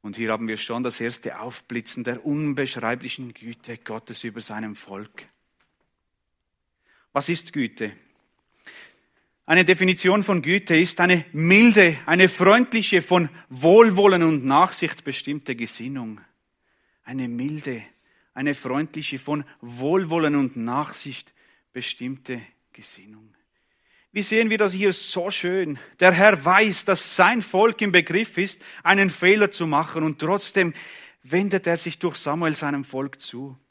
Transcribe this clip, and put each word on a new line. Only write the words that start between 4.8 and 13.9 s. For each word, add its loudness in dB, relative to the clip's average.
Was -4
ist -6
Güte? -6
Eine 4
Definition 2
von 0
Güte 0
ist 2
eine 2
milde, 6
eine 4
freundliche, 2
von 0
Wohlwollen 6